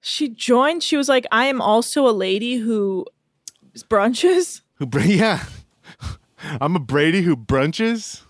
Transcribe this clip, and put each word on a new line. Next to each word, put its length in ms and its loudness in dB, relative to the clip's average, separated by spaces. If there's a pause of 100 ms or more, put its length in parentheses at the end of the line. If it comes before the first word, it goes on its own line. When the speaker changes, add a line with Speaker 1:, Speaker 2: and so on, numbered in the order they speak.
Speaker 1:
She 280 -4
joined, 540 0
she 140 -2
was 120 0
like, 220 2
"I 140 2
am 160 -2
also 460 2
a 40 4
lady 440 -2
who 500 -2 (840)
brunches." 720 2 (140)
Speaker 2:
Who 100 -6
br-, 140 -2
<laughs> 20 2
yeah. 420 2 (1200)
"I'm 140 0
a 40 0
Brady 440 2
who 120 2
brunches." 960 -2